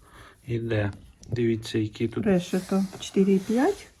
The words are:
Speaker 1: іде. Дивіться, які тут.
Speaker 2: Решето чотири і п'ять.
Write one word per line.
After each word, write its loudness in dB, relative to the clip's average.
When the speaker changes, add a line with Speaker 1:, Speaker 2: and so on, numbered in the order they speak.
Speaker 1:
іде. -2
Дивіться, 0
які -2
тут. -2
Speaker 2:
Решето 0
чотири 2
і 6
п'ять. 0